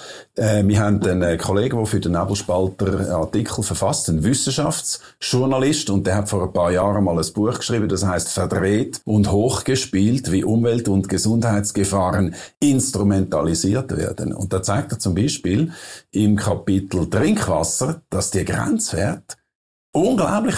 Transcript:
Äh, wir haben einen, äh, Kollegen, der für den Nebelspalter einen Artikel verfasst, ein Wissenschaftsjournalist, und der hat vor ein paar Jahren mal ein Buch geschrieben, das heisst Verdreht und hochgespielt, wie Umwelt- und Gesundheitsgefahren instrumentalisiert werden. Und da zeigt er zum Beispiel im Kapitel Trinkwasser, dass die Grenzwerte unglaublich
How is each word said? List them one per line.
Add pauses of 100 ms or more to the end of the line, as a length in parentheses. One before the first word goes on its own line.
(360)
Äh,
wir
haben
einen,
äh,
Kollegen,
der
für
den
Nebelspalter
einen
Artikel
verfasst,
ein
Wissenschaftsjournalist,
und
der
hat
vor
ein
paar
Jahren
mal
ein
Buch
geschrieben,
das
heisst
Verdreht
und
hochgespielt,
wie
Umwelt-
und
Gesundheitsgefahren (260)
instrumentalisiert
werden.
Und
da
zeigt
er
zum
Beispiel (400)
im
Kapitel
Trinkwasser,
dass
die
Grenzwerte (560)
unglaublich